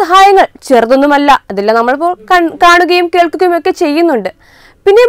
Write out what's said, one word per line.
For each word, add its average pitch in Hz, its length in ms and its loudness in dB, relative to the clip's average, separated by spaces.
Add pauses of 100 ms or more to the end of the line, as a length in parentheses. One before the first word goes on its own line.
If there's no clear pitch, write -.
സഹായങ്ങൾ 381 440 2 (220)
ചെറുതൊന്നുമല്ല, 277 600 2 (220)
അതെല്ലാം 202 280 -2
നമ്മളിപ്പോൾ 277 340 -2 (180)
കൺ-, 339 220 0 (100)
കാണുകയും 349 500 2
കേൾക്കുകയും 349 460 -2
ഒക്കെ - 120 -2 (120)
ചെയ്യുന്നുണ്ട്. 294 480 -2 (540)
പിന്നെ 415 240 4